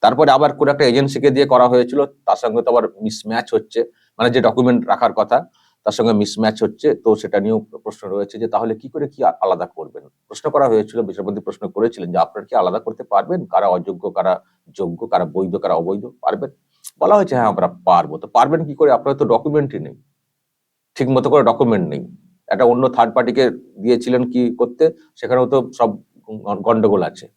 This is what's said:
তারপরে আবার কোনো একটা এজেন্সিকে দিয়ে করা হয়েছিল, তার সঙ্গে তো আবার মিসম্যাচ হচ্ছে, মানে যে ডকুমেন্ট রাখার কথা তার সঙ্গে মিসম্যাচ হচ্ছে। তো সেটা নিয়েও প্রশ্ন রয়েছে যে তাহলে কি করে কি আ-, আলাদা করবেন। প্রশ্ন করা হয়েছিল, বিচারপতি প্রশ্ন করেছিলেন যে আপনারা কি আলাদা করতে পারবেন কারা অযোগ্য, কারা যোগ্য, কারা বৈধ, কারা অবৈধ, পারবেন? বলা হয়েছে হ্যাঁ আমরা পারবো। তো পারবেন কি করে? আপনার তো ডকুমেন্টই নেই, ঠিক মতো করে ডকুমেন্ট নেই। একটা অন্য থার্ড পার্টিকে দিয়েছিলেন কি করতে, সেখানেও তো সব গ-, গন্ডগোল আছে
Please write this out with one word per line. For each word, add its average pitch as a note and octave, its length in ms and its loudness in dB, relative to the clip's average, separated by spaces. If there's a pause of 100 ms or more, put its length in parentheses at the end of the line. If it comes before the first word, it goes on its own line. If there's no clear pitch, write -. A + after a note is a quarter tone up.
তারপরে C3 340 4
আবার C#3+ 220 4
কোনো C#3+ 120 2
একটা C#3+ 200 2
এজেন্সিকে C#3 460 2
দিয়ে C#3 160 4
করা B2 200 6
হয়েছিল, B2 280 2 (260)
তার - 160 2
সঙ্গে A#2 200 -2
তো B2 100 -2
আবার A#2+ 120 4 (200)
মিসম্যাচ A2 500 -6
হচ্ছে, A2 260 -2 (380)
মানে A#2+ 160 2
যে C3 120 4
ডকুমেন্ট B2 340 2 (100)
রাখার B2+ 300 0
কথা A2+ 180 2 (480)
তার G#2+ 120 -2
সঙ্গে A2+ 220 2
মিসম্যাচ A2 420 -2
হচ্ছে। - 260 -2 (160)
তো A2+ 120 2
সেটা G2+ 240 -4
নিয়েও A2 180 -2 (260)
প্রশ্ন - 180 -12 (120)
রয়েছে G2+ 280 -6
যে A2+ 120 -4
তাহলে A2+ 260 -2
কি C3+ 140 -18
করে - 180 -6
কি - 160 -12
আ-, - 160 -4
আলাদা F2+ 220 -2 (100)
করবেন। - 280 -16 (240)
প্রশ্ন - 260 -10
করা C#3 140 2
হয়েছিল, A2 300 -2 (100)
বিচারপতি G2 380 -8
প্রশ্ন F#2+ 180 -12 (100)
করেছিলেন G#2+ 380 -4
যে - 120 -2
আপনারা - 240 -14
কি - 140 -12
আলাদা F#2+ 240 -2
করতে - 160 -10 (100)
পারবেন G2 280 -2 (120)
কারা F#2+ 240 2
অযোগ্য, F2+ 280 -8 (120)
কারা F#2 180 0 (420)
যোগ্য, E2+ 240 -6 (120)
কারা F2+ 120 0 (100)
বৈধ, F#2 280 -4
কারা F2+ 180 -2
অবৈধ, F#2+ 240 -6 (200)
পারবেন? - 260 -4 (480)
বলা F3+ 200 2
হয়েছে F#3 180 0
হ্যাঁ A#2 160 2
আমরা F2+ 160 -2 (200)
পারবো। E2 340 2
তো - 40 -16 (100)
পারবেন C3+ 320 2
কি C#3+ 120 -8
করে? D3+ 160 4
আপনার C#3 240 -2
তো D3 120 2
ডকুমেন্টই C#3 540 -2
নেই, - 100 -18 (1000)
ঠিক B2+ 180 -2
মতো B2+ 160 2
করে C#3 200 6
ডকুমেন্ট A2+ 420 2
নেই। C#2+ 100 -8 (460)
একটা - 240 0
অন্য B2 120 0 (120)
থার্ড A#2 200 2
পার্টিকে B2 280 2 (380)
দিয়েছিলেন B2 400 0 (100)
কি B2+ 80 0 (180)
করতে, B2 260 0 (340)
সেখানেও B2 340 0
তো C3+ 60 4 (200)
সব A#2 100 2 (400)
গ-, G2+ 380 -8
গন্ডগোল G#2+ 440 2
আছে C#2+ 160 -20 (100)